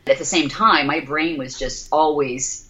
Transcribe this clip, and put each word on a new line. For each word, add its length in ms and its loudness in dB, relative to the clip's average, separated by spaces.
At 120 0
the 80 -8
same 240 0
time, 380 2
my 120 0
brain 380 -2
was 200 -8
just 360 -6
always, 760 0